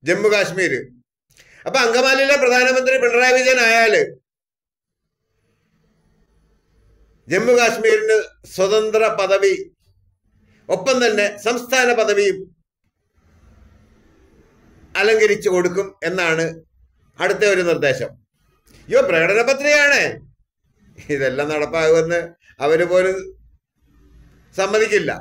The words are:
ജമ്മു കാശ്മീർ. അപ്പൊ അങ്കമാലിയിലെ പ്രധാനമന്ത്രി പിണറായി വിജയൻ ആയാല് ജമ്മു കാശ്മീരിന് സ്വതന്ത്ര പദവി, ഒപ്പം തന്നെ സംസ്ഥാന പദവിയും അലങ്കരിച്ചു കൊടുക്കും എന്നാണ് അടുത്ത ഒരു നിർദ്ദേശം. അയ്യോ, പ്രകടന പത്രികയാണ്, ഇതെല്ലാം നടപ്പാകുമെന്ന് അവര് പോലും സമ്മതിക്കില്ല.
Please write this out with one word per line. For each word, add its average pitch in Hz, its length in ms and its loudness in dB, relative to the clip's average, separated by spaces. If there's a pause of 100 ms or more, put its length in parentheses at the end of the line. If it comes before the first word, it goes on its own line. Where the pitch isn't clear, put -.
ജമ്മു 185 240 0
കാശ്മീർ. 180 580 -2 (800)
അപ്പൊ - 140 -4
അങ്കമാലിയിലെ 262 560 2
പ്രധാനമന്ത്രി 254 600 2
പിണറായി 240 340 2
വിജയൻ 254 280 2
ആയാല് 226 420 2 (3250)
ജമ്മു 208 240 0
കാശ്മീരിന് 220 920 0
സ്വതന്ത്ര 214 760 -2
പദവി, 196 500 0 (1000)
ഒപ്പം 240 380 -2
തന്നെ 208 300 -2
സംസ്ഥാന 247 560 -2
പദവിയും 202 640 -2 (2500)
അലങ്കരിച്ചു 208 540 2
കൊടുക്കും 180 440 -2 (100)
എന്നാണ് 165 580 -4 (580)
അടുത്ത 185 240 -2
ഒരു 190 180 2
നിർദ്ദേശം. 139 600 -4 (600)
അയ്യോ, 254 200 0
പ്രകടന 277 400 0
പത്രികയാണ്, 277 800 0 (920)
ഇതെല്ലാം 139 380 -2
നടപ്പാകുമെന്ന് 160 800 0 (320)
അവര് 160 240 0
പോലും 185 320 0 (1400)
സമ്മതിക്കില്ല. 196 640 0